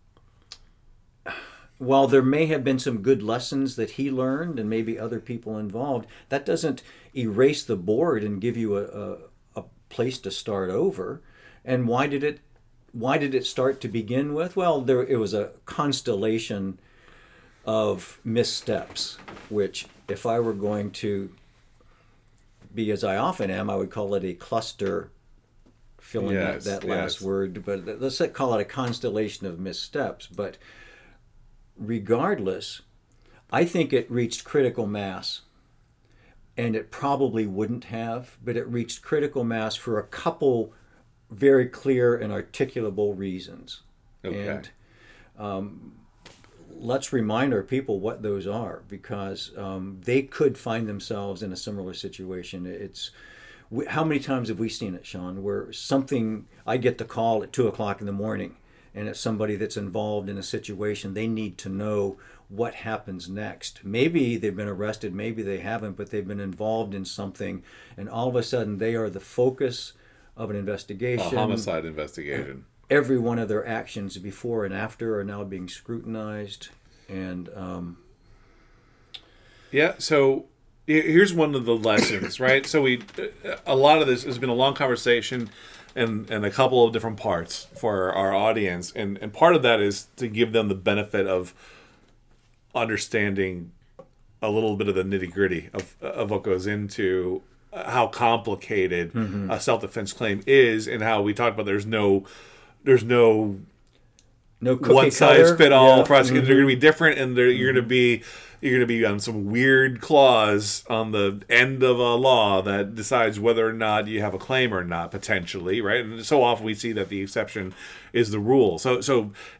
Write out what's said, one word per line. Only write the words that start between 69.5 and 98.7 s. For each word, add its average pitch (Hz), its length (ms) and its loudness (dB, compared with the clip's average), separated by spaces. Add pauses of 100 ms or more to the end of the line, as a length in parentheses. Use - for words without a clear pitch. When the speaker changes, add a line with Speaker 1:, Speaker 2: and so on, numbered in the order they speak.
Speaker 1:
of 113 140 -8
an 104 60 -6
investigation. 101 800 -4
Speaker 2:
A - 40 0
homicide 98 440 -2
investigation. 71 800 -8 (240)
Speaker 1:
Every 135 280 2
one 117 220 -2
of 110 80 -4
their 107 180 -4
actions 107 520 -10
before 104 480 -6
and 95 80 -6
after 110 440 -6
are 101 60 -4
now 101 220 -8
being 92 240 -10
scrutinized, 107 960 -10 (400)
and, 90 480 -8
um, 90 420 -10 (1700)
Speaker 2:
Yeah, 147 280 2
so 139 460 2 (420)
he-, 156 140 4
here's 175 320 6
one 151 220 2
of 127 100 -2
the 120 100 4
lessons, 107 640 0
<coughs> - 20 -4
right? 135 240 4
So 151 160 2
we, 127 200 2 (640)
a 135 120 0
lot 151 240 6
of 143 60 4
this 123 180 0
has 123 120 -6
been 127 120 -2
a 120 40 0
long 131 200 2
conversation 120 760 0 (460)
and, 113 340 -2
and 104 160 -4
a 98 60 0
couple 131 340 6
of 113 80 2
different 110 240 -4
parts 87 500 -4 (100)
for 95 340 0
our 98 220 2
audience, 98 600 0
and, 101 260 -6
and 104 120 -10
part - 240 6
of 147 80 4
that 117 160 6
is 101 280 0 (100)
to 123 100 -4
give 110 260 0
them 110 140 2
the 98 80 0
benefit 101 520 0
of 92 260 -2 (1200)
understanding 98 1000 -2 (720)
a 110 80 -2
little 107 260 0
bit 101 120 -2
of 98 80 0
the 92 80 2
nitty-gritty 92 720 -2
of, - 280 -10
of - 300 -4
what 98 120 -2
goes 92 220 -2
into 95 760 -2 (320)
how 117 340 0
complicated 98 1080 0